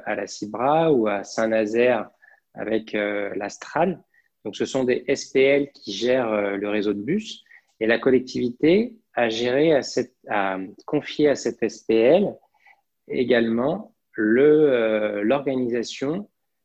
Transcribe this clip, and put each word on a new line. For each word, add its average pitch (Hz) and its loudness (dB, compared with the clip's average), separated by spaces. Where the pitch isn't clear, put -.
à 107 -4
la 101 -6
Cibra 139 0
ou 113 2
à 101 -4
Saint-Nazaire 110 0
avec, 110 -6
euh, 104 -4
l'Astral. 147 -4
Donc, 107 -10
ce - -4
sont 131 -4
des 123 0
S 139 -2
P 135 0
L 139 2
qui - -14
gèrent, 117 0
euh, 101 0
le 101 -4
réseau 104 0
de 101 -6
bus. 175 -6
Et 113 0
la 117 2
collectivité 131 0
a 120 0
géré 123 2
à 131 4
cette, - -6
a 98 -2
confié 147 0
à 127 2
cette - -4
S - -6
P - 0
L 147 4
également 123 0
le, 113 4
euh, 113 4
l'organisation, 131 -2